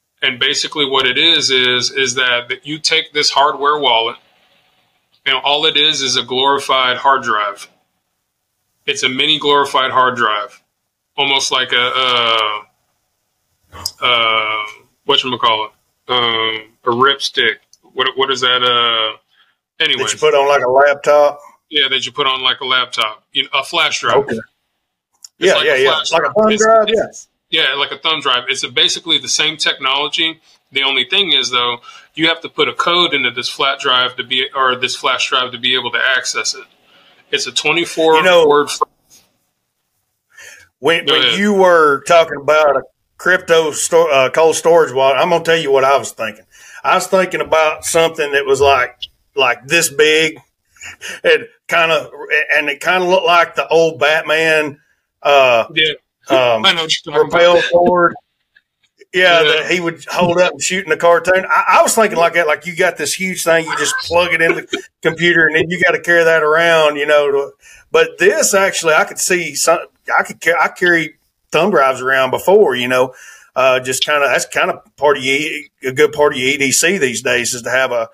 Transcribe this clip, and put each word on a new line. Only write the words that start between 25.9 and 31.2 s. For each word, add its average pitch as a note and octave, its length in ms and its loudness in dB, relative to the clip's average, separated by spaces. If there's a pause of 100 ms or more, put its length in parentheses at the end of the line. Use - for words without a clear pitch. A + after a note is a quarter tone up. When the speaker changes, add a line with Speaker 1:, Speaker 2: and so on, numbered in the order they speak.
Speaker 1:
flash D#3 200 -4
Speaker 2:
Like E3 80 2
a D3+ 60 0
Speaker 1:
drive. C3+ 100 -4
Speaker 2:
thumb G#3+ 160 2
Speaker 1:
It's, G#3+ 140 0
Speaker 2:
drive, A3 240 4
Speaker 1:
it's, - 380 -4 (240)
Speaker 2:
yeah. D#3+ 180 0
Speaker 1:
yeah, C3+ 60 -2
like C#3 180 -4
a C3 60 -8
thumb D#3+ 200 -2
drive. B2 300 -2
It's C3 160 -6
a, B2 40 -8
basically E3 480 -2
the A#2+ 120 -10
same D#3 260 -2
technology. D3 880 -4 (320)
The C3+ 100 -2
only C3+ 220 -2
thing F#3+ 260 -2